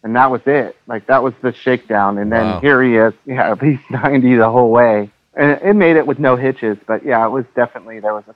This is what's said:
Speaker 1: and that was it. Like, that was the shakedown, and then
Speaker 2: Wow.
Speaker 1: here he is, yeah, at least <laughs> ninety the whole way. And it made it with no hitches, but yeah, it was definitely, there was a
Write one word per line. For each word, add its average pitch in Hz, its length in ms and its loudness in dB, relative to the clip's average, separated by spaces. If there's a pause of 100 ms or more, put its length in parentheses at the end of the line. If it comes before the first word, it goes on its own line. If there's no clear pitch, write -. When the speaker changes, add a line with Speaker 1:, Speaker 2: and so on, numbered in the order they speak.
Speaker 1:
and 113 120 -6
that 131 160 4
was 120 140 -4
it. 139 320 -2 (100)
Like, 113 200 -10
that 131 140 2
was 127 200 -2
the 123 100 -2
shakedown, 104 680 -2
and 107 120 -4
then 113 160 0
Speaker 2:
Wow. 92 140 -4
Speaker 1:
here 135 200 2
he 123 140 2
is, 110 180 2 (120)
yeah, 127 260 -2
at 104 100 -4
least 139 240 -2
<laughs> - 60 -20
ninety 131 440 0
the 113 140 4
whole 120 220 2
way. 110 380 2 (260)
And 147 260 0
it 196 140 0
made 165 220 4
it 131 100 0
with 139 120 -4
no 131 180 0
hitches, 123 400 -4 (100)
but 110 180 -6
yeah, 117 200 0
it 110 40 -2
was 127 140 -4 (140)
definitely, 113 420 -6
there 107 140 -4
was 104 160 -10
a 110 60 -20